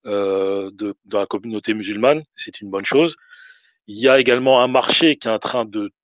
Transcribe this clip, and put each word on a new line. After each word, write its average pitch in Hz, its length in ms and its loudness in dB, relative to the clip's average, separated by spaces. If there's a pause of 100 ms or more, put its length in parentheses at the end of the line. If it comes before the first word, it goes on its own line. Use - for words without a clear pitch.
euh, 98 640 -2
de, 101 220 -8 (100)
dans 101 160 -2
la 98 60 -2
communauté 107 480 -6
musulmane. 110 480 -2 (140)
C'est - 240 -16
une 101 100 -14
bonne 95 160 -6
chose. 151 300 2 (720)
Il 104 120 -16
y 127 100 2
a 131 120 6
également 127 420 4
un 127 60 2
marché 131 480 2
qui - 120 -8
est - 20 -2
en 107 80 -2
train 120 260 -4
de 104 280 -8 (120)